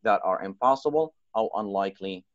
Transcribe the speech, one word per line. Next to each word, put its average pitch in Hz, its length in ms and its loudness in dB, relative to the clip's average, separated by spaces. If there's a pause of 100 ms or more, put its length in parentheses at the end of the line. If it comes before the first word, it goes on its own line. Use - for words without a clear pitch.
that 101 160 4
are 92 220 0
impossible 135 680 0 (260)
أو 110 180 0
unlikely 98 680 -4 (120)